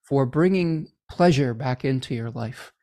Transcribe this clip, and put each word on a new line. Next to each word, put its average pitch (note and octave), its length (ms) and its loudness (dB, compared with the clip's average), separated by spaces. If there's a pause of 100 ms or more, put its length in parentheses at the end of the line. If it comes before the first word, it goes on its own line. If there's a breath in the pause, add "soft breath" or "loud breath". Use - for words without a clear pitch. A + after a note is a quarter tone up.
for C#3 220 2
bringing D#3+ 640 0 (220)
pleasure C#3+ 440 2
back B2+ 300 -4
into C3+ 300 -2
your A#2 160 -6
life A#2 420 -10 (120)